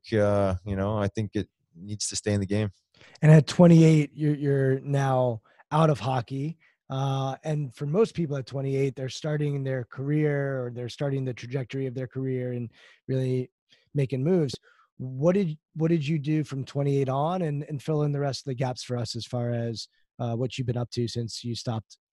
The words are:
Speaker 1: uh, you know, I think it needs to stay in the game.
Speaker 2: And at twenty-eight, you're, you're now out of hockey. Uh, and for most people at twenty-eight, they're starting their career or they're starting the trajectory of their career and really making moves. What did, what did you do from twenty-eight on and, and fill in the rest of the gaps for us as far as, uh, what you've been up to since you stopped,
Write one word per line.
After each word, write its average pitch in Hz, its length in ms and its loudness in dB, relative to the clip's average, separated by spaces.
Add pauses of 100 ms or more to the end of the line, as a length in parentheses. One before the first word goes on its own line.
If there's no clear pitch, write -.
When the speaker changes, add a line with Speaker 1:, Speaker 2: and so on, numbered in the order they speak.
(140)
Speaker 1:
uh, 101 420 2 (100)
you 98 120 -4
know, 101 200 -2
I 101 120 0
think 107 240 -6
it 104 160 -4 (260)
needs 101 320 -8
to 101 80 -8
stay - 160 -2
in 101 80 2
the 98 60 -2
game. 101 240 0 (520)
Speaker 2:
And 156 80 8
at 156 160 10
twenty-eight, 160 680 8
you're, 151 220 0
you're 135 440 2
now 131 640 0 (300)
out 156 180 6
of 139 100 0
hockey. 135 580 -4 (320)
Uh, 135 540 -4
and 151 320 -4
for 151 120 -8
most 190 260 0
people 143 240 -2
at 131 80 -6
twenty-eight, 135 500 -2
they're 131 140 -8
starting 147 540 -4
their 131 220 -4
career 139 800 -2
or 123 60 -8
they're 120 160 -8
starting 139 380 -4
the 127 80 -4
trajectory 131 540 -6
of 123 60 -8
their 127 140 -6
career 127 460 -4
and 120 160 -6 (400)
really 127 420 0 (420)
making 131 300 0
moves. 156 320 2 (420)
What 131 360 0
did, 185 240 0 (180)
what 160 140 0
did 160 180 2
you 160 120 0
do 151 260 -2
from 135 180 -8
twenty-eight 139 460 0
on 156 320 -2
and, 147 260 -4
and 147 160 -8
fill 151 200 0
in 147 100 0
the 143 60 -2
rest 139 220 -4
of 139 100 -8
the 127 40 -4
gaps 123 280 -4
for 123 140 -4
us 117 180 -6
as 113 100 -8
far 120 260 -4
as, 117 380 -6 (300)
uh, 117 160 -4
what 123 220 -4
you've 123 100 -4
been 117 100 -2
up 117 140 -4
to 120 160 -2
since 117 360 -8
you 120 120 -6
stopped, 110 420 -8 (160)